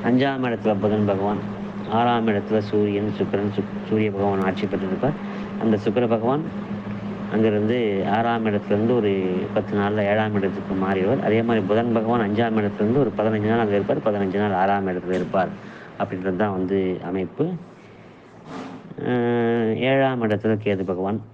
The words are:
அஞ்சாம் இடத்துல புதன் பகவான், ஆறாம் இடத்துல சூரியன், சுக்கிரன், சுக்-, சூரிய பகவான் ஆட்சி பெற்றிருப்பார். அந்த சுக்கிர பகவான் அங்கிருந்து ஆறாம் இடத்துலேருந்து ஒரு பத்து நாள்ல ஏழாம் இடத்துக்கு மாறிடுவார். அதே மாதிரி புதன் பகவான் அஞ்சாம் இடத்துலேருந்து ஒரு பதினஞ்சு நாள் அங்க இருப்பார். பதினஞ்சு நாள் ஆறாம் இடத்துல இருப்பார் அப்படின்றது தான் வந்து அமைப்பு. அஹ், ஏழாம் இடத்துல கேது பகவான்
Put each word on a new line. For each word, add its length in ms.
அஞ்சாம் 400
இடத்துல 360
புதன் 260
பகவான், 340
ஆறாம் 380
இடத்துல 300
சூரியன், 540
சுக்கிரன், 400
சுக்-, 360
சூரிய 240
பகவான் 300
ஆட்சி 260
பெற்றிருப்பார். 480
அந்த 160
சுக்கிர 300
பகவான் 360
அங்கிருந்து 460
ஆறாம் 360
இடத்துலேருந்து 500
ஒரு 160
பத்து 240
நாள்ல 220
ஏழாம் 340
இடத்துக்கு 420
மாறிடுவார். 440
அதே 220
மாதிரி 240
புதன் 280
பகவான் 280
அஞ்சாம் 360
இடத்துலேருந்து 400
ஒரு 200
பதினஞ்சு 300
நாள் 120
அங்க 160
இருப்பார். 240
பதினஞ்சு 380
நாள் 160
ஆறாம் 340
இடத்துல 240
இருப்பார் 400
அப்படின்றது 380
தான் 160
வந்து 520
அமைப்பு. 420
அஹ், 800
ஏழாம் 420
இடத்துல 340
கேது 260
பகவான் 360